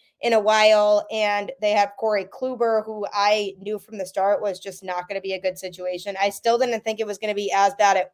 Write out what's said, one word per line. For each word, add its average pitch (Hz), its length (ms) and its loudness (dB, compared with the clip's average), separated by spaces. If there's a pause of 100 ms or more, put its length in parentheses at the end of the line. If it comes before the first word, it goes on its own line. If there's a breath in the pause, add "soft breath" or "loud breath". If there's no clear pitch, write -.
(220 soft breath)
in 233 120 2
a 220 60 4
while. 208 720 4
And 208 400 -2 (100)
they 208 100 2
have 202 280 2
Corey 214 260 0
Kluber, 226 600 -2
who 214 280 -8
I 208 460 2
knew 208 200 -6
from 208 180 -16
the 190 80 -6
start 196 360 0
was 196 180 -4
just 190 220 -14
not 180 260 -6
gonna 196 140 -8
be 190 120 -6
a 185 80 -6
good 185 180 -4
situation. 180 600 -8
I 202 100 0
still 233 280 0
didn't 240 280 -2
think 220 140 -4
it 214 80 -4
was 202 100 -8
gonna 208 180 -4
be 202 180 -4
as 196 220 2
bad 196 220 4
a-, 185 160 -2